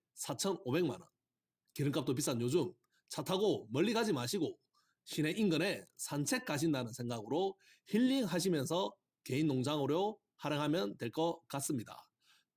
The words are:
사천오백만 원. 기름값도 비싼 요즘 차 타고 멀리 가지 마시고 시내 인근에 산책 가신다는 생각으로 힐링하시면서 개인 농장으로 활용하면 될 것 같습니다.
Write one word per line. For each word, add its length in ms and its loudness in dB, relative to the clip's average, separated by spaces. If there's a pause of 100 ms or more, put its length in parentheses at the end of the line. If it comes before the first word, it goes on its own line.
(140)
사천오백만 880 -2
원. 80 -20 (680)
기름값도 400 0
비싼 260 -2
요즘 320 2 (360)
차 140 -6
타고 480 0
멀리 220 2
가지 200 2
마시고 460 -2 (460)
시내 280 -2
인근에 520 2 (120)
산책 500 -2
가신다는 460 0
생각으로 640 -2 (300)
힐링하시면서 1080 2 (320)
개인 220 0
농장으로 720 2 (200)
활용하면 600 0
될 140 -4
것 360 -2
같습니다. 600 -6 (480)